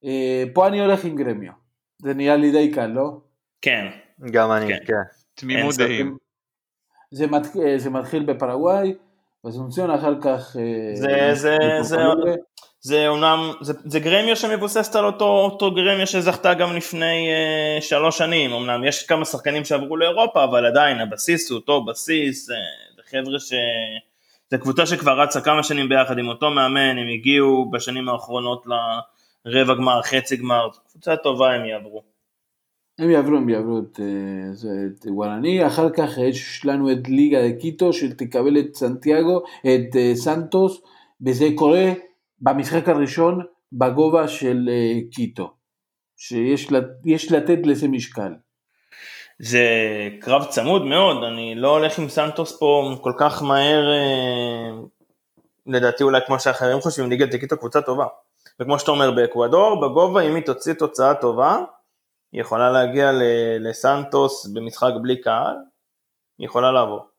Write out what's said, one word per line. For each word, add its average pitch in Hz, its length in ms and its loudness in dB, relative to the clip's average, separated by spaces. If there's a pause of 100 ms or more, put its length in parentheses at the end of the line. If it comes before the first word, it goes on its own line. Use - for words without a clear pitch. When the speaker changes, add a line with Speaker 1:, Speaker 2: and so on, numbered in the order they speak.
Speaker 1:
אה, 131 400 -2 (100)
פה 185 120 6
אני 202 140 0
הולך 196 240 2
עם 160 120 -6
גרמיו, 107 360 -6 (500)
זה 139 120 -4
נראה 143 220 4
לי 147 160 4
די 151 180 4
קל, 135 160 -2
לא? 131 240 -2 (520)
Speaker 2:
כן. 113 240 0 (440)
Speaker 3:
גם 110 220 4
אני, 107 160 0
Speaker 2:
כן. 101 180 -4
Speaker 3:
כן. 117 60 -2 (420)
Speaker 4:
תמימות 131 460 -2
Speaker 2:
אין 120 80 4
Speaker 4:
דעים. 135 280 -4 (960)
Speaker 1:
זה 147 160 -4
מת-, 147 380 -2
אה, 139 140 2
זה 131 120 -4
מתחיל 135 320 -4
בפרגוואי, 147 720 0 (500)
באסונסיון, 127 460 -6
אחר 147 300 0
כך, 131 360 -4
אה, 113 380 -6
Speaker 2:
זה, 139 400 2
זה, 151 260 0
Speaker 1:
בפורטו 156 240 0
Speaker 2:
זה, 156 180 -4
Speaker 1:
אלגרה. 165 320 2 (480)
Speaker 2:
זה 151 260 2
אומנם, 160 520 2
זה, 143 120 -6 (120)
זה 151 160 -2
גרמיו 202 360 2
שמבוססת 214 600 -2
על 208 80 2
אותו, 208 200 0
אותו 202 500 2
גרמיו 190 320 2
שזכתה 180 480 2
גם 175 220 -2
לפני, 165 540 -2
אה, 156 500 -2
שלוש 156 380 0
שנים, 160 340 0
אמנם 120 320 -4
יש 143 220 -2
כמה 160 180 2
שחקנים 147 400 -4
שעברו 139 320 -2
לאירופה, 170 480 2
אבל 123 220 2
עדיין 139 340 2
הבסיס 113 500 -4
הוא 120 80 -4
אותו 143 260 0
בסיס, 139 680 -4
אה, 120 60 -6 (400)
זה - 140 -20
חבר'ה 135 280 -6
ש-, 127 160 -10 (960)
זה 131 80 -2
קבוצה 135 280 0
שכבר 139 340 0
רצה 143 200 2
כמה 151 220 2
שנים 143 260 -2
ביחד 131 300 2
עם 120 100 -4
אותו 120 220 -2
מאמן, 135 480 2
הם 120 160 -6
הגיעו 131 560 2
בשנים 127 380 -6
האחרונות 123 580 -6 (800)
לרבע 127 280 2
גמר, 123 280 0
חצי 131 340 -2
גמר, 120 320 0 (220)
קבוצה 160 260 -4
טובה 131 380 2
הם 120 100 -4
יעברו. 107 380 -10 (960)
Speaker 1:
הם 165 120 2
יעברו, 147 260 4
הם 131 120 2
יעברו 113 300 0
את, 107 220 -10
אה, 98 540 -6
זה, 110 140 -12 (180)
את 98 220 -12
וואלני, 110 580 0
אחר 160 240 2
כך 156 280 -2
יש 127 460 -4
לנו 139 280 0
את 127 160 -4
ליגה 139 340 4
דה 117 180 0
קיטו, 165 320 0
שתקבל 135 680 0
את 143 160 -2
סנטיאגו, 151 680 0 (180)
את, 127 360 2
אה, 123 180 4
סנטוס, 165 680 0 (460)
וזה 131 280 2
קורה 170 380 4 (480)
במשחק 139 480 0
הראשון 165 520 2 (320)
בגובה 151 560 2
של, 123 440 -2
אה, 117 280 0 (100)
קיטו, 101 400 -6 (680)
שיש 127 560 -2
לת-, 127 320 -2
יש 156 280 0
לתת 175 320 2
לזה 143 240 2
משקל. 117 440 -4 (1080)
Speaker 2:
זה 117 220 0 (600)
קרב 127 240 2
צמוד 156 400 0
מאוד, 143 400 2
אני 117 300 -8
לא 123 240 0
הולך 156 200 0
עם 156 100 -4
סנטוס 151 500 -4
פה 143 440 2
כל 123 160 -2
כך 147 240 0
מהר, 143 500 2
אה, 123 800 -2 (960)
לדעתי 123 360 2
אולי 131 240 4
כמו 131 140 0
שאחרים 131 400 0
חושבים, 131 300 -4
ליגה 127 160 2
דה 123 120 -4
קיטו 135 200 -4
קבוצה 120 240 -2
טובה, 127 240 -2 (540)
וכמו 139 180 -2
שאתה 151 120 -2
אומר 143 200 4
באקוודור, 123 720 2
בגובה 180 400 2
אם 156 140 0
היא 165 100 -4
תוציא 151 280 -4
תוצאה 139 420 2
טובה, 135 440 0 (720)
היא - 80 -8
יכולה 117 300 2
להגיע 131 420 2
ל-, 117 560 0
לסנטוס 139 800 0
במשחק 113 460 -2 (100)
בלי 127 180 -2
קהל, 117 360 -2 (840)
היא 110 80 -10
יכולה 127 260 2
לעבור. 107 340 0 (120)